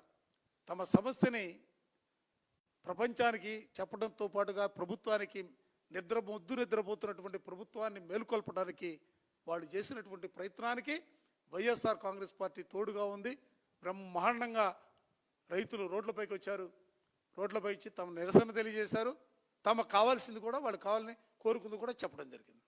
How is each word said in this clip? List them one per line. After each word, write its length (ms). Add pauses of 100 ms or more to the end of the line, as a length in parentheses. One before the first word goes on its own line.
(680)
తమ 140
సమస్యని 640 (1400)
ప్రపంచానికి 680 (260)
చెప్పడంతో 480
పాటుగా 400
ప్రభుత్వానికి 760 (500)
నిద్ర, 280
మొద్దు 340
నిద్రపోతున్నటువంటి 920
ప్రభుత్వాన్ని 520
మేల్కొల్పడానికి 920 (560)
వాళ్ళు 180 (100)
చేసినటువంటి 520
ప్రయత్నానికి 680 (580)
వైఎస్ఆర్ 520
కాంగ్రెస్ 340
పార్టీ 240
తోడుగా 420 (100)
ఉంది. 180 (500)
బ్రహ్మాండంగా 840 (840)
రైతులు 380
రోడ్లపైకి 460
వచ్చారు, 340 (720)
రోడ్లపై 360
వచ్చి 160
తమ 300
నిరసన 320
తెలియజేశారు, 600 (540)
తమకు 240
కావాల్సింది 500
కూడా, 180
వాళ్ళు 280
కావాలని 300 (240)
కోరుకుంది 380
కూడా 240
చెప్పడం 280
జరిగింది. 380